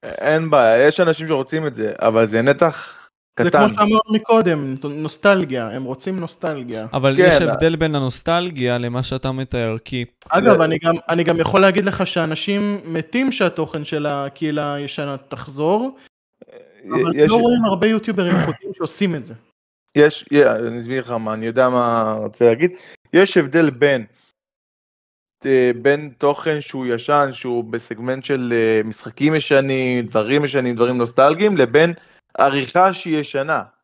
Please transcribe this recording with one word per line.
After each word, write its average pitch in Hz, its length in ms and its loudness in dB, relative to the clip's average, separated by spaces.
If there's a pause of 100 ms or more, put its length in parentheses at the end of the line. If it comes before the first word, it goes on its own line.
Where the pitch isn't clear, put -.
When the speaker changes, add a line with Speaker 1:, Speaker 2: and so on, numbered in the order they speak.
Speaker 1:
אין 156 460 -2
בעיה, 123 380 6
יש - 120 2
אנשים 160 280 0
שרוצים 156 400 -2
את 127 80 -8
זה, 107 240 -4
אבל 113 260 4
זה 110 160 0
נתח 143 580 0 (440)
Speaker 2:
זה 175 60 2
Speaker 1:
קטן. 151 100 4
Speaker 2:
כמו 214 100 4
שאמרנו 214 440 0
מקודם, 180 720 0
נוסטלגיה, 147 880 0
הם 127 140 -8
רוצים 131 360 -8
נוסטלגיה. 131 720 -8
Speaker 3:
אבל 135 240 0
Speaker 1:
כן, 180 100 4
Speaker 3:
יש 151 140 6
Speaker 1:
אה. 113 100 0
Speaker 3:
הבדל 165 240 0
בין 156 200 -2
הנוסטלגיה 139 840 -2
למה 120 260 -6
שאתה 131 280 -6
מתאר, 123 440 -4 (100)
כי 123 200 -8 (240)
Speaker 2:
אגב, 196 280 4
Speaker 1:
זה 165 60 4
Speaker 2:
אני 160 140 0
גם, 165 180 0 (140)
אני 170 140 0
גם 165 160 0
יכול 165 220 2
להגיד 190 240 4
לך 190 220 -2
שאנשים 202 800 -4
מתים 165 460 -4
שהתוכן 165 540 -4
של 147 200 -6
הקהילה 147 680 -4
הישנה 143 440 -8
תחזור, 151 800 -4 (520)
Speaker 1:
אה, - 80 -20 (340)
Speaker 2:
אבל - 240 0
Speaker 1:
יש 151 160 4
Speaker 2:
לא 226 40 2
רואים 240 300 2
הרבה 196 220 0
יוטיוברים 202 480 0
איכותיים 160 380 -4
שעושים 170 420 -4
את 131 80 -10
זה. 113 100 -18 (600)
Speaker 1:
יש, 147 360 4
יה-, 135 240 6
אני 117 240 -6
אסביר 123 220 -6
לך 117 100 -10
מה, 110 220 -4
אני 110 120 -6
יודע 127 240 2
מה 117 500 0
רוצה 107 260 -2
להגיד. 139 260 4 (420)
יש 190 240 4
הבדל 151 320 2
בין, 131 360 0 (1400)
אה, 127 260 4 (100)
בין 143 360 0
תוכן 147 440 -2
שהוא 131 240 -10
ישן, 135 460 0
שהוא 120 320 -6
בסגמנט 117 600 -8
של, 127 320 -4
אה, 113 300 2
משחקים 131 500 -2
ישנים, 131 680 0
דברים 117 380 0
ישנים, 127 320 -2
דברים 123 220 0
נוסטלגיים, 156 600 2
לבין 143 360 4 (440)
עריכה 143 560 2
שהיא 165 240 -4
ישנה 143 460 -4 (200)